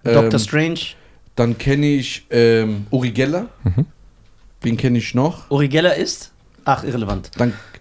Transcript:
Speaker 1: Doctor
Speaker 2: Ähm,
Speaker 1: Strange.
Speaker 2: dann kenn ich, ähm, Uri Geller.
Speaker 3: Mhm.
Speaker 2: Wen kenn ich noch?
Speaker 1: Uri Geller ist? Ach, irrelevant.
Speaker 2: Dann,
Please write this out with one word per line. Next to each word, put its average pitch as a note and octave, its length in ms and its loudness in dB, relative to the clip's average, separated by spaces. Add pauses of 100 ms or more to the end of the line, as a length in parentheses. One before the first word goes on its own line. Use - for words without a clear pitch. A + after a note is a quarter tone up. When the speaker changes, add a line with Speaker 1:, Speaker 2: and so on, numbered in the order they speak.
Speaker 1:
Doctor A#2 300 4
Speaker 2:
Ähm, B2+ 80 2
Speaker 1:
Strange. D#3 400 -2 (560)
Speaker 2:
dann A#2 220 0
kenn C#3 260 0
ich, C#3+ 460 -2
ähm, A2+ 600 2
Uri B2+ 220 0
Geller. D3 340 -2 (160)
Speaker 3:
Mhm. G#2+ 240 0 (760)
Speaker 2:
Wen A#2 140 -2
kenn A#2+ 200 0
ich - 180 -4
noch? C#3+ 360 -2
Speaker 1:
Uri C#3+ 180 2
Geller D#3 260 2
ist? - 380 -6 (320)
Ach, C3+ 180 0
irrelevant. G#2 540 -4
Speaker 2:
Dann, A#2+ 160 0 (280)